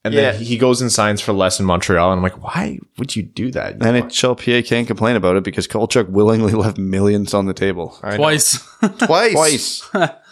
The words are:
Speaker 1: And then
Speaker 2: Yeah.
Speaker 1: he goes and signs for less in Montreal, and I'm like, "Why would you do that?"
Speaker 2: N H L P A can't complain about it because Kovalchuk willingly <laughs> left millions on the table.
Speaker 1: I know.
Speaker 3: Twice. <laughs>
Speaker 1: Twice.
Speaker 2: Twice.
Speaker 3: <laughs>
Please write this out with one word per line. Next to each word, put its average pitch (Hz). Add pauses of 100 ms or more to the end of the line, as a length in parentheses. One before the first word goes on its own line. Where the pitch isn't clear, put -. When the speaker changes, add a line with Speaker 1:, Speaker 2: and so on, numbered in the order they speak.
Speaker 1:
And 110
then 127
Speaker 2:
Yeah. 104
Speaker 1:
he 117
goes 123
and 123
signs 104
for 107
less 95
in 98
Montreal, 87
and 92
I'm 90
like, 92
"Why 208 (180)
would 131
you 110
do 120
that?" -
Speaker 2:
N 117
H 120
L 127
P -
A 120
can't 117
complain 113
about 92
it 95
because 90
Kovalchuk 110
willingly 107
<laughs> -
left 104
millions 98
on 101
the 95
table. 90
Speaker 1:
I 104
know. 104
Speaker 3:
Twice. 151 (220)
<laughs> -
Speaker 1:
Twice. 214
Speaker 2:
Twice. 156
Speaker 3:
<laughs> 175 (220)